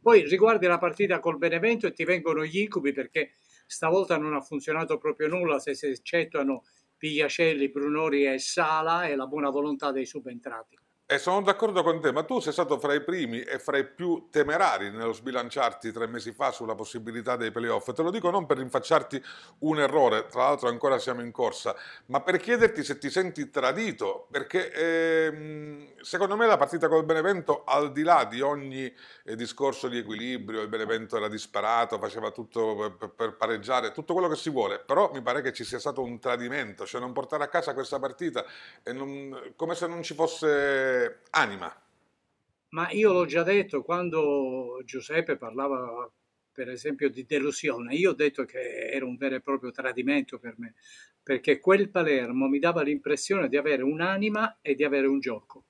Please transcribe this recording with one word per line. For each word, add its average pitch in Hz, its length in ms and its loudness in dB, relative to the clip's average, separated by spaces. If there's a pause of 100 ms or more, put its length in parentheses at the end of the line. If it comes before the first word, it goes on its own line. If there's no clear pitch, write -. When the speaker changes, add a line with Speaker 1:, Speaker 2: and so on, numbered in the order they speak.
Speaker 1:
Poi 214 240 8
riguardi 190 400 4
la 175 120 4
partita 170 420 0
col 165 180 -2
Benevento 180 480 0
e 160 60 0
ti - 100 -6
vengono 160 420 0
gli 160 140 -4
incubi 190 340 0
perché 139 420 -4 (300)
stavolta 175 540 0
non 151 160 -2
ha 139 60 -2
funzionato 151 580 -4
proprio 151 300 -2
nulla 165 320 0
se 143 140 -4
si 147 120 -8
eccettuano 139 800 -2 (320)
Pigliacelli, 151 720 2
Brunori 143 580 2
e 135 140 0
Sala 160 680 0
e 147 80 -2
la 135 140 -4
buona 143 220 -2
volontà 143 420 -2
dei 131 120 -2
subentrati. 120 720 -14 (340)
Speaker 2:
Eh, 139 60 4
sono 185 240 2
d'accordo 196 420 2
con 160 200 2
te, 143 100 4
ma 151 100 0
tu 247 160 0
sei 156 140 -2
stato 151 260 0
fra 143 140 0
i 143 100 2
primi 147 380 -4
e 131 180 -6
fra 139 200 0
i 139 80 0
più 175 440 -4
temerari 147 600 2
nello 113 240 -4
sbilanciarti 120 760 -2
tre 113 160 -4
mesi 113 260 -8
fa 135 180 0
sulla 113 240 -6
possibilità 113 640 -6
dei 113 140 -2
playoff. 117 440 -2
Te 160 80 -2
lo 165 80 0
dico 190 180 -2
non 180 160 0
per 139 140 2
rinfacciarti 135 640 0 (380)
un 156 200 0
errore, 127 460 6
tra 123 160 0
l'altro 135 260 2
ancora 120 300 2
siamo 120 240 -4
in 120 100 -8
corsa, 117 420 -2 (340)
ma 131 120 0
per 185 160 0
chiederti 226 480 4
se 139 140 -4
ti 139 100 -6
senti 151 400 -2
tradito, 135 840 -2
perché, 143 400 -2
ehm, 156 1300 -2
secondo 190 340 0
me 226 100 4
la 214 120 8
partita 160 300 2
col 156 180 4
Benevento, 160 580 2
al 143 260 2
di 139 120 -2
là 156 280 6
di 120 120 -4
ogni, 139 500 -4 (320)
eh, 113 100 -10
discorso 131 540 -2
di 120 80 -4
equilibrio, 110 640 -6
il 104 80 -6
Benevento 110 480 -4
era 107 120 -2
disperato, 110 680 0
faceva 107 340 -6
tutto 110 440 -2
per, 101 220 -4
per, 104 160 -12
per 110 240 -4
pareggiare, 113 540 -2
tutto 156 200 -6
quello 180 160 2
che 156 80 0
si 160 140 -6
vuole, 107 280 0
però 175 360 2
mi 131 80 -10
pare 123 180 0
che 131 140 -4
ci 120 100 -10
sia 117 140 -8
stato 131 240 -4
un 120 180 -8
tradimento, 120 640 -4
cioè 123 160 -8
non 127 140 -8
portare 147 300 -2
a 143 40 -6
casa 170 240 0
questa 135 260 -6
partita, 135 460 -4 (380)
e 120 100 -8
non, 135 640 -10
come 165 180 -2
se 170 120 -4
non 170 160 -6
ci 160 100 -6
fosse 143 840 2 (340)
anima. 101 420 0 (1000)
Speaker 1:
Ma 170 200 -4
io 202 220 6
l'ho 180 120 6
già 160 200 2
detto, 190 400 2
quando 143 1000 0
Giuseppe 151 520 -2
parlava, 123 760 -6 (420)
per 123 160 -8
esempio, 139 400 -4
di 127 160 -6
delusione, 127 680 -2
io 180 160 4
ho - 40 0
detto 143 300 0
che 120 460 -8
era 131 140 -4
un 123 120 -8
vero 131 200 -4
e 127 40 -6
proprio 135 300 -4
tradimento 127 680 -2
per 117 180 -14
me, 117 160 -14 (480)
perché 135 380 2
quel 196 300 4
Palermo 135 580 0
mi 139 100 2
dava 170 240 2
l'impressione 147 640 0
di 123 80 0
avere 143 260 2
un'anima 196 800 0
e 147 140 0
di 135 80 0
avere 139 240 2
un 139 140 2
gioco. 123 500 -8